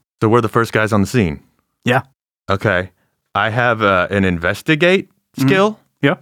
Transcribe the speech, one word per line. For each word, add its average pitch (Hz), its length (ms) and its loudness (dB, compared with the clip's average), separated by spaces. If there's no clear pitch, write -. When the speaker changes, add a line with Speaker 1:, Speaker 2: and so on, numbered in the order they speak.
Speaker 1:
So 113 80 2
we're 117 120 4
the 110 80 -2
first 117 240 -2
guys 110 200 0
on 104 80 2
the 95 60 2
scene? 87 340 -2
Speaker 2:
Yeah. 123 180 0
Speaker 1:
Okay. 95 400 -2
I 104 140 0
have, 117 320 0
uh, 95 280 2
an 98 140 0
investigate 123 840 0
Speaker 2:
Mm-hmm. 135 120 -2
Speaker 1:
skill. 196 300 0
Speaker 2:
Yeah. 147 200 0